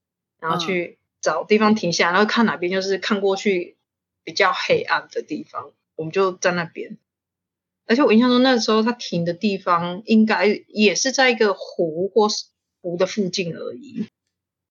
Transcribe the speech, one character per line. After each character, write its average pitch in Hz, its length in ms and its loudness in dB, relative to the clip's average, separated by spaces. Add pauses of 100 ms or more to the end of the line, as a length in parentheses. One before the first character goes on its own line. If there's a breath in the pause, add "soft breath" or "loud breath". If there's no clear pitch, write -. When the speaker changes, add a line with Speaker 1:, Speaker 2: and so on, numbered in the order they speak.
(400)
Speaker 1:
然 160 120 -4
后 175 60 0
去 175 400 -4 (240)
找 170 220 -2
地 214 160 2
方 214 160 4
停 - 180 -2
下， 175 160 2
Speaker 2:
嗯。 175 40 -2
Speaker 1:
然 185 60 4
后 214 60 4
看 220 220 2
哪 143 100 -2
边 175 140 -4
就 190 100 -2
是 190 160 -2
看 196 240 -2
过 196 140 2
去 190 420 -4 (460)
比 165 100 -14
较 185 200 2
黑 - 280 0
暗 156 300 -4
的 - 100 -8
地 - 220 -10
方， - 280 -14 (240)
我 160 80 -10
们 160 80 -10
就 190 200 0
在 185 200 -2
那 175 140 -4
边。 - 320 -14 (880)
而 226 100 2
且 277 60 2
我 214 100 4
印 220 80 6
象 247 100 4
中 247 120 4
那 262 160 4
时 226 140 -2
候 220 100 2
他 233 100 0
停 180 320 -6
的 170 100 -2
地 190 260 -2
方 175 460 -2
应 220 200 4
该 202 440 0
也 202 260 2
是 254 160 -2
在 254 180 2
一 240 60 2
个 214 180 2
湖 175 540 -4
或 214 220 2
是 - 160 -6 (360)
湖 175 160 -8
的 185 80 0
附 196 240 -2
近 175 260 -6
而 - 180 -12
已。 226 340 -10 (640)